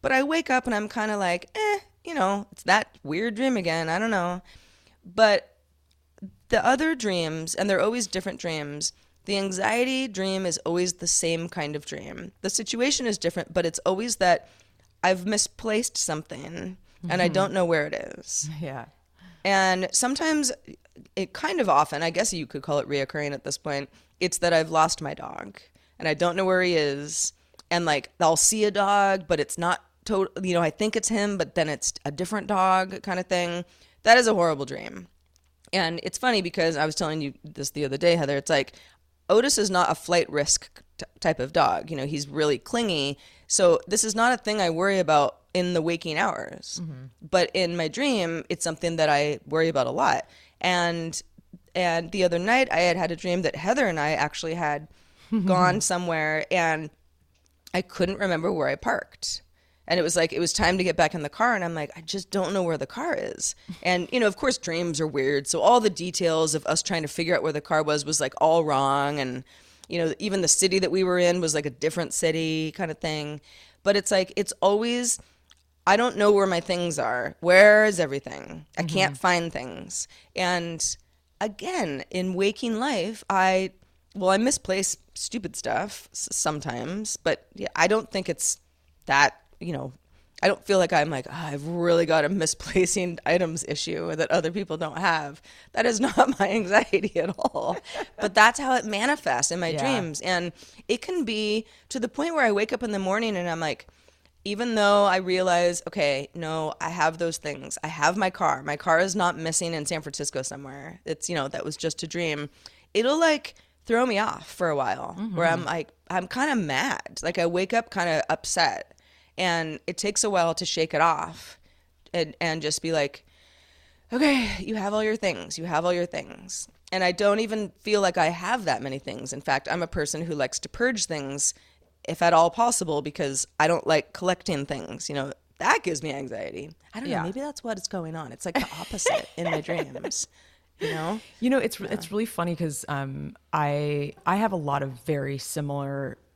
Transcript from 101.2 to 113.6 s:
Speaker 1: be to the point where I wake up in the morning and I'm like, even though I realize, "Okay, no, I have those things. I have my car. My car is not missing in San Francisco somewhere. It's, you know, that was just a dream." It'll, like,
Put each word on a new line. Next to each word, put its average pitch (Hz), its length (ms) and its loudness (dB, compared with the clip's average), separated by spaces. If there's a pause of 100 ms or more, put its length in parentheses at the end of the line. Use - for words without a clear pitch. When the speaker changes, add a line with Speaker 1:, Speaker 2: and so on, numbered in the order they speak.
Speaker 1:
be 214 400 -2 (240)
to 254 100 -6
the 240 80 -2
point 330 260 -4
where 277 120 4
I 214 60 4
wake 202 200 0
up 247 100 -4
in 233 100 -4
the 196 60 -2
morning 202 380 0
and 175 140 -4
I'm 165 100 -4
like, 156 260 -4 (600)
even 220 300 -2
though 202 280 6
I 185 120 4
realize, 180 720 2
"Okay, 143 480 0
no, 160 460 -4
I - 80 -4
have 165 300 0
those 170 180 -2
things. 135 480 -8
I 156 40 -6
have 156 280 2
my 190 140 0
car. 139 320 0
My 147 160 -4
car 165 200 4
is 185 160 0
not 180 220 0
missing 160 380 -4
in 151 100 -6
San 160 160 -4
Francisco 143 400 -6
somewhere. 139 640 -12
It's, 160 240 -6
you 175 60 -4
know, 139 140 0
that - 180 -6
was 151 100 -6
just - 260 -4
a 170 40 -8
dream." 151 420 -4 (460)
It'll, 262 260 2
like, 311 360 2 (280)